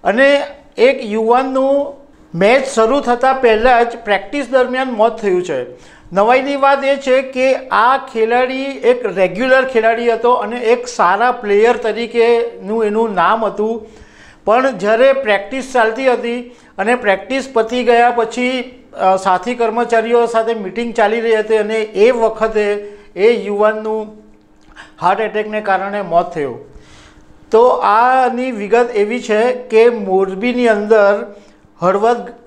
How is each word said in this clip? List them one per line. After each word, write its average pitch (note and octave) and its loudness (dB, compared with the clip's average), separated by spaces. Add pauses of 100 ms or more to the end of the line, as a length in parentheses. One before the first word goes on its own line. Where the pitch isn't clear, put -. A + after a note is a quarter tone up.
અને C4+ 2 (360)
એક B3 4
યુવાનનું C4 0 (440)
મેચ A#3+ 2
શરૂ A3+ 0
થતાં C4 0
પહેલાં A#3 4
જ A#3+ -10
practice G#3 -4
દરમિયાન B3+ 0
મોત A3+ 0
થયું F3+ 0
છે. C3+ -6 (480)
નવાઈની B3+ 2
વાત C#4 2
એ C#4 2
છે C4+ 0
કે C4 0
આ A#3 0
ખેલાડી B3+ -2
એક B3+ -2
regular A3 0
ખેલાડી A#3 0
હતો A3+ 0
અને A#3 -2
એક A#3+ 0
સારા G#3 2
player A3 2
તરીકેનું A3+ -2
એનું G#3+ -2
નામ G3 0
હતું, G#3+ -4 (600)
પણ C4 2
જ્યારે A3+ 2
પ્રેક્ટિસ B3 -4
ચાલતી B3 2
હતી A#3+ -6 (220)
અને G#3+ 0
પ્રેક્ટિસ A#3+ -2
પતી A3+ -2
ગયા A#3+ 4
પછી, B3 -4 (180)
અ, F#3+ 2
સાથી F#3+ -2
કર્મચારીઓ A#3 0
સાથે A3+ -2
મીટિંગ A3 -6
ચાલી A3 0
રહી A3+ 0
હતી G#3+ 0
અને G#3 -2
એ G#3+ 2
વખતે A3 -2 (200)
એ G3+ 4
યુવાનનું G#3+ -2 (920)
હાર્ટ F#3 2
એટેકને G#3+ -4
કારણે G3 -2
મોત F3 -2
થયું. C3+ -6 (920)
તો A#3 6
આની B3 2
વિગત A3+ 0
એવી G#3+ -2
છે A3+ 0
કે A3+ 4
મોરબીની G3+ 0
અંદર G#3 2 (460)
હળવદ G3+ 0 (140)